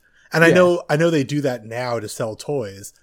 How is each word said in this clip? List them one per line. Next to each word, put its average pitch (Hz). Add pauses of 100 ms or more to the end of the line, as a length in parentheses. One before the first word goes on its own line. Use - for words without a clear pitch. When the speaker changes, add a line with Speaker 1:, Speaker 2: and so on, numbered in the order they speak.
(320)
Speaker 1:
And 160
I 165
Speaker 2:
Yeah. 165
Speaker 1:
know, 180
I 151
know 165
they 151
do 139
that 123
now 120
to 107
sell 110
toys, 104